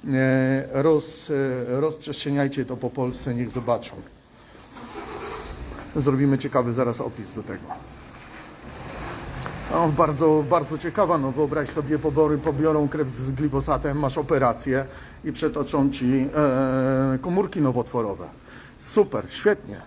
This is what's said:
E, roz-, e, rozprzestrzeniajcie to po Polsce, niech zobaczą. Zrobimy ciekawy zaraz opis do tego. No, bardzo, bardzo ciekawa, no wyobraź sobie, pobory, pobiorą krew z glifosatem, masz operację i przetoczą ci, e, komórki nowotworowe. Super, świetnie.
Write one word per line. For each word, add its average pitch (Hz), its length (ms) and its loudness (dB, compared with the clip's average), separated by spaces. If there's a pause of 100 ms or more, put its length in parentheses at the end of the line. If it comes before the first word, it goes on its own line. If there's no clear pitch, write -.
(140)
E, 131 680 2
roz-, 156 480 2
e, 127 500 0
rozprzestrzeniajcie 143 840 0
to 127 120 -6
po 123 140 -2
Polsce, 127 440 -2
niech 120 180 -2
zobaczą. 117 440 -2 (2000)
Zrobimy 135 420 4
ciekawy 123 340 0
zaraz 120 280 0
opis 117 320 -8
do 110 100 -8
tego. 90 220 -10 (2000)
No, 165 180 4
bardzo, 151 640 4
bardzo 156 280 2
ciekawa, 170 400 2
no 135 140 0
wyobraź 147 360 0
sobie, 151 300 0
pobory, 151 400 4
pobiorą 151 500 2
krew 147 220 -2
z 127 200 -6
glifosatem, 139 680 0
masz 139 200 0
operację 135 680 2 (380)
i 147 80 -4
przetoczą 147 580 2
ci, 131 440 2
e, 131 840 2
komórki 180 400 0
nowotworowe. 117 680 0 (520)
Super, - 500 2
świetnie. 196 560 0